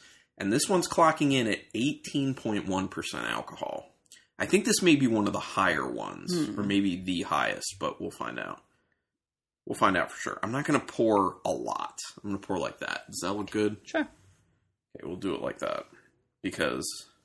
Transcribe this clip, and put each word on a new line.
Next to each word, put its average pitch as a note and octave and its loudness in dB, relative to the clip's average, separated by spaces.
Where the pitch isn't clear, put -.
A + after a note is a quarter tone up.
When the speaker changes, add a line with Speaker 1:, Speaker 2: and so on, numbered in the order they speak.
Speaker 1:
And G2 -2
this D3 2
one's F3+ 2
clocking D#3 4
in B2+ 4
at G2 0
eighteen C3+ 0
point G#2 -2
one F#2+ 0
percent - -6
alcohol. - -6
I G#2 -2
think G3 4
this A3+ 4
may E3 8
be C3+ 6
one G#2+ 4
of F2+ 0
the G2 -2
higher D#2+ 0
ones, G#1 -6
Speaker 2:
Hmm. G#2 -2
Speaker 1:
or G2+ 0
maybe G2 2
the F#2 -2
highest, A#1+ -2
but - -4
we'll F#2+ -4
find A#1 -8
out. G1+ -8
We'll - -6
find G2 4
out - 0
for - -14
sure. - -6
I'm G2+ -4
not C#3 -2
gonna C#3+ 2
pour G#2 2
a F2+ 0
lot. - -6
I'm G2+ -8
gonna F#2+ -2
pour F#2 -4
like B1 -4
that. - -6
Does - -10
that F2+ -2
look G#2 -6
good? G#2+ 2
Speaker 2:
Sure. - -2
Speaker 1:
Okay, - -12
we'll F2 -6
do F#2+ -2
it - -6
like - -6
that. - -4
Because, D#2 -2